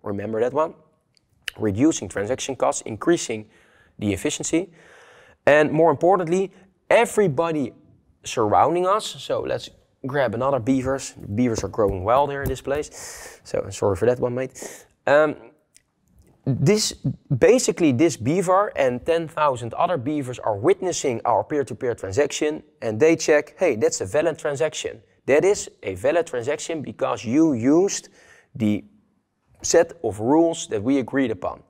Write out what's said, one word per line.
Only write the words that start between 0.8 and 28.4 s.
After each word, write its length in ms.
reducing 520
transaction 460
costs, 260
increasing 680
the 140
efficiency, 580
and 260
more 200
importantly, 600
everybody 840
surrounding 600
us. 200
So 360
let's 280
grab 300
another 240
beavers. 540
The 140
beavers 360
are 60
growing 340
wild 260
here 140
in 60
this 120
place, 840
so 260
sorry 260
for 100
that 140
one, 160
mate. 500
Um, 280
this, 460
basically 520
this 260
beaver 580
and 280
ten 240
thousand 460
other 240
beavers 400
are 180
witnessing 680
our 180
peer-to-peer 520
transaction, 680
and 160
they 160
check, 420
"Hey, 180
that's 260
a 40
valid 320
transaction." 640
That 180
is 280
a 140
valid 320
transaction 560
because 420
you 280
used 560